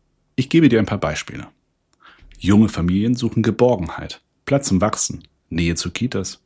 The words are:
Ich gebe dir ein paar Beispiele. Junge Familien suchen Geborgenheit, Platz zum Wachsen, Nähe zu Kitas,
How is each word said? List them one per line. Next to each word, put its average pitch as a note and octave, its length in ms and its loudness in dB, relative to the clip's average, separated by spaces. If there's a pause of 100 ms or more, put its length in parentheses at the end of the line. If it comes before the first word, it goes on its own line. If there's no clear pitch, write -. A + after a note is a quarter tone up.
(360)
Ich - 140 -2
gebe D#3 200 6
dir A2+ 100 4
ein G#2 60 2
paar G2+ 140 -4
Beispiele. - 480 -6 (920)
Junge G#2 320 4
Familien G2 460 0
suchen A#2 280 -2
Geborgenheit, A2+ 800 0 (240)
Platz C#3 220 -2
zum F#2 140 2
Wachsen, - 420 -4 (260)
Nähe E2+ 240 -2
zu F2+ 160 -6
Kitas, - 560 -6